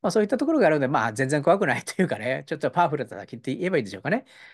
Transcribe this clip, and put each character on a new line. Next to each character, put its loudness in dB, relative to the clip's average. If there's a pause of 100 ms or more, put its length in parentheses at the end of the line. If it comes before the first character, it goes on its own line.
ま 0
あ、 2
そ 2
う 4
い 2
っ -8
た 0
と 0
こ 0
ろ 2
が 6
あ 6
る 4
の 2
で、 0
ま 0
あ、 -2
全 0
然 0
怖 4
く 0
な 0
い -8
と -4
い 4
う -2
か -4
ね、 -4
ち -8
ょ -6
っ -12
と -2
パ 2
ワ 2
フ -4
ル -4
な -20
作 -14
品 -12
っ -18
て -4
言 -4
え -2
ば 0
い 2
い -4
ん -
で -12
し -12
ょ -12
う -20
か -4
ね。 -2 (280)